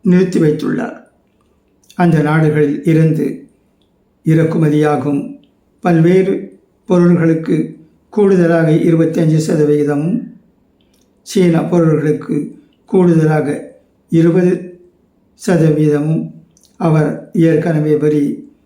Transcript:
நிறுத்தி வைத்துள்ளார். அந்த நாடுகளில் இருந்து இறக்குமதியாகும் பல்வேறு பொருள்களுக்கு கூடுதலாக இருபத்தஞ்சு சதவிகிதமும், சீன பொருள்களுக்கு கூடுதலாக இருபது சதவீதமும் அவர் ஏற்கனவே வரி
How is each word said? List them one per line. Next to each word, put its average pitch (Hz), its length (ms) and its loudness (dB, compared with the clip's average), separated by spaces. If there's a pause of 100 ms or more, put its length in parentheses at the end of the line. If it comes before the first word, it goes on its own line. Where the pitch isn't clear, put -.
நிறுத்தி 180 380 2
வைத்துள்ளார். - 600 -2 (920)
அந்த 170 260 2
நாடுகளில் 151 640 0
இருந்து - 640 0 (800)
இறக்குமதியாகும் 151 1160 -2 (380)
பல்வேறு 180 800 0 (260)
பொருள்களுக்கு 165 920 0 (320)
கூடுதலாக 170 640 2
இருபத்தஞ்சு 160 760 0
சதவிகிதமும், 147 840 -2 (920)
சீன 175 420 0
பொருள்களுக்கு - 960 -2 (260)
கூடுதலாக 156 920 0 (320)
இருபது 175 720 0 (680)
சதவீதமும் 151 840 0 (460)
அவர் 156 560 -2
ஏற்கனவே 156 640 0
வரி 143 560 -2 (140)